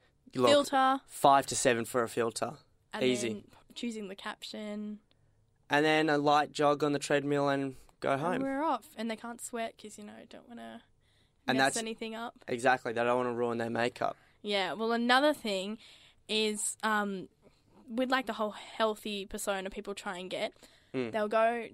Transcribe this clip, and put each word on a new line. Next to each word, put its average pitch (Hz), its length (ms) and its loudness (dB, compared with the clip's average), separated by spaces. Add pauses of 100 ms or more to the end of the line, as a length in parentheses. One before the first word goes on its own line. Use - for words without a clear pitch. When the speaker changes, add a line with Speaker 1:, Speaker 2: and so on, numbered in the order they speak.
(340)
Speaker 1:
look, 123 140 6
Speaker 2:
Filter. 269 580 4
Speaker 1:
five 139 420 6
to 123 80 -4
seven 117 280 2
for 120 180 0
a 113 60 -2
filter. 117 460 -4 (400)
Speaker 2:
And 214 80 -6
Speaker 1:
Easy. 123 260 2
Speaker 2:
then 104 160 -8 (300)
choosing 220 340 -8
the 196 60 -14
caption. 208 840 -10 (680)
Speaker 1:
And 147 160 4
then 156 240 4
a 147 80 4
light 147 360 4
jog 147 320 2
on 147 80 2
the 143 60 2
treadmill 143 520 2
and 139 260 -2 (240)
go 135 120 0
Speaker 2:
And 135 100 0
Speaker 1:
home. 180 200 -2
Speaker 2:
we're 269 200 -4
off. 285 240 -2 (100)
And 226 140 -4
they 220 60 -6
can't 233 260 -14
sweat 226 340 -8
'cause, 208 220 -18
you 208 60 -18
know, 214 80 -16 (180)
don't - 180 -20
wanna 226 340 -16 (640)
Speaker 1:
And 131 120 2
Speaker 2:
mess 139 160 4
Speaker 1:
that's - 20 -2
Speaker 2:
anything 226 380 -6
up. 233 200 -10 (140)
Speaker 1:
Exactly. 123 460 2
They 117 100 0
don't 123 140 4
wanna 123 160 0
ruin 117 240 0
their 117 120 -2
makeup. 117 460 -2 (260)
Speaker 2:
Yeah. 196 320 -2
Well, 226 180 -2
another 254 420 4
thing 202 420 -4 (520)
is, 214 540 -2
um, 208 460 -2 (600)
with, 247 220 -2
like, 262 160 2
the 220 80 -4
whole 214 180 -4
healthy 214 760 -4
persona 196 420 -6
people 202 260 -10
try 190 240 -10
and 185 120 -10
get, 196 240 -6 (400)
Speaker 1:
Mm. 123 160 -4
Speaker 2:
they'll 214 180 -2
go 226 460 0